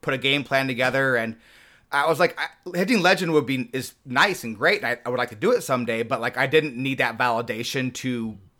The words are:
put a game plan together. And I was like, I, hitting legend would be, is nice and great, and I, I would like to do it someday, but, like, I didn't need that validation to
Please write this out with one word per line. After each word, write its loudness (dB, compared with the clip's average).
put -2
a -4
game 2
plan 0
together. 2
And -2
I 2
was 2
like, 2
I, -4
hitting 2
legend 4
would 4
be, -4
is -6
nice 2
and -8
great, 2
and -4
I, -2
I -4
would -2
like 0
to -16
do 2
it 2
someday, 0
but, -2
like, -4
I 2
didn't 2
need -2
that 0
validation 0
to -4